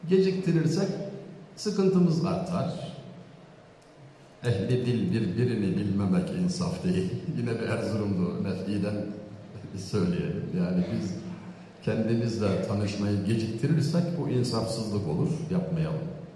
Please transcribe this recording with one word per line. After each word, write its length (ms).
Geciktirirsek 800
sıkıntımız 680
artar. 680
Ehli 420
dil 260
birbirini 640
bilmemek 540
insaf 400
değil. 260
<laughs> 140
Yine 120
bir 180
Erzurumlu 760
nefiden 500
söyleyelim. 800
Yani 340
biz 220
kendimizle 840
tanışmayı 560
geciktirirsek 800
bu 100
insafsızlık 800
olur, 200
yapmayalım. 580